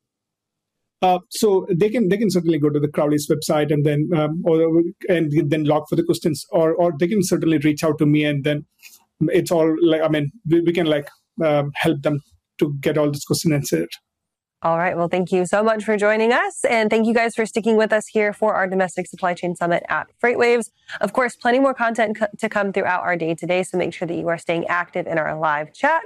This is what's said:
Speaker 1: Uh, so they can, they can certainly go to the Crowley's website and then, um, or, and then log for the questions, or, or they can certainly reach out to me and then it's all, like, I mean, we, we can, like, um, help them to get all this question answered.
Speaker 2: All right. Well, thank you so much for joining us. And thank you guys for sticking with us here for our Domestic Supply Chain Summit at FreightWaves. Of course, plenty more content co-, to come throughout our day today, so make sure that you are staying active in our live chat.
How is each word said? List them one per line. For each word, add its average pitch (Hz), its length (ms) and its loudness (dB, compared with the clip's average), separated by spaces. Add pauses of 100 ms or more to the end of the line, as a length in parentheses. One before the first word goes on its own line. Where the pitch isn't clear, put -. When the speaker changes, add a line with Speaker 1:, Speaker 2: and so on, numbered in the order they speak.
(1000)
Speaker 1:
Uh, 180 200 2 (100)
so 196 420 2
they 185 160 2
can, 220 200 0
they 196 80 2
can 214 120 0
certainly 165 300 0
go 147 100 2
to 147 120 0
the 147 80 0
Crowley's 147 400 0
website 151 440 0
and 147 140 0
then, 151 300 0
um, 156 280 -2
or, 165 380 4 (260)
and 165 240 0 (160)
then 156 140 0
log 151 260 0
for - 60 -4
the 160 80 0
questions, 170 480 -2
or, 165 240 2
or 175 240 2
they 175 80 2
can 208 160 2
certainly 160 360 0
reach 151 260 0
out 156 140 0
to 156 80 2
me 151 180 4
and 147 180 -2
then 147 240 -2 (600)
it's 170 240 0
all, 160 280 2
like, 160 220 4
I 160 60 2
mean, 151 240 0 (160)
we, 165 120 4
we 170 120 2
can, 175 140 0
like, 147 220 0 (320)
um, 147 360 2
help 151 260 0
them 147 180 -2 (380)
to 147 220 0
get 151 180 0
all 147 140 2
this 147 120 -8
question - 280 0
answered. 160 380 -2 (720)
Speaker 2:
All 165 140 0
right. 170 200 0
Well, 170 100 0
thank 180 240 -2
you 180 160 2
so 202 160 2
much 220 220 0
for 214 120 0
joining 214 360 2
us. 370 320 -2
And 226 260 2
thank 226 160 2
you 226 80 2
guys 233 220 0
for 226 100 0
sticking 220 300 0
with 214 160 2
us 214 160 0
here 208 240 0
for 214 220 0
our 190 120 0
Domestic 185 400 -2
Supply 180 280 -4
Chain 175 200 -4
Summit 170 340 -2
at 151 200 -4 (120)
FreightWaves. 240 500 2 (300)
Of 196 120 -2
course, 247 240 -2
plenty 247 240 0
more 269 140 2
content 214 440 -2
co-, 214 80 -2 (120)
to 220 100 -4
come 202 240 -2
throughout 180 320 -2
our 175 120 -2
day 165 200 -4
today, 180 260 -2
so 180 160 -6
make 170 160 -2
sure 175 140 -8
that 170 80 -6
you 160 100 -6
are 170 120 -2
staying 170 280 -4
active 175 400 -4
in 165 100 -4
our 151 220 -2
live 151 340 -2
chat. 320 320 0